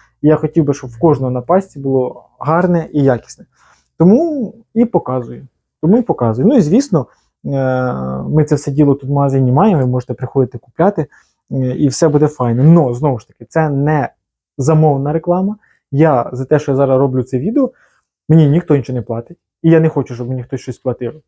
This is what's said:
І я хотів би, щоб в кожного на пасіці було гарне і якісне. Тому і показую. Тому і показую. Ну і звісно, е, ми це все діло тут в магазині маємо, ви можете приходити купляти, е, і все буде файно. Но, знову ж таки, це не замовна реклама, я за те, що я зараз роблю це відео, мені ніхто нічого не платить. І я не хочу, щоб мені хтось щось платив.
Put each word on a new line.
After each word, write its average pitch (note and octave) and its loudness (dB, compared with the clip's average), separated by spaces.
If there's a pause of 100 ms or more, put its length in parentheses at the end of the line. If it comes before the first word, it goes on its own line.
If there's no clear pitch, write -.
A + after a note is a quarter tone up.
(220)
І D3 4
я D#3 4
хотів D3+ 0
би, C#3 0
щоб C3 -12
в - -20
кожного C3+ 2
на B2 -4
пасіці F3+ -2
було C3 -2 (140)
гарне E3+ 0
і D3 0
якісне. B2+ -2 (540)
Тому B3+ 2 (200)
і A3+ 2
показую. B2+ -6 (340)
Тому F3 2
і B3 2
показую. A#2+ 0
Ну C#4+ 4
і A#3+ 4
звісно, E3 0 (380)
е, C3 -2 (300)
ми D3 0
це D3+ -2
все C#3+ -4
діло C#3+ 2
тут C3+ -8
в - -4
магазині C3+ 0
маємо, E3+ 2
ви C3 0
можете B2 -4
приходити B2 -4
купляти, E3+ -2 (460)
е, C#3 -6
і C3 -2
все D#3 0
буде D3 2
файно. B2 -2
Но, D#3 4
знову C3 -2
ж - -20
таки, - -20
це D#3 -2
не C#3+ -2 (500)
замовна D3 2
реклама, F3+ -2 (360)
я C#3 2
за C3 -6
те, D3 2
що C#3 -4
я C3 0
зараз C3+ 2
роблю C3 0
це B2+ -4
відео, A#3 -2 (580)
мені D#3 6
ніхто D3 0
нічого B2+ -4
не A#2+ -6
платить. A#2 -10 (240)
І E3 4
я E3 6
не D#3+ 2
хочу, C#3+ -4
щоб A#2 -8
мені B2+ -6
хтось B2+ -10
щось - -10
платив. B2+ -8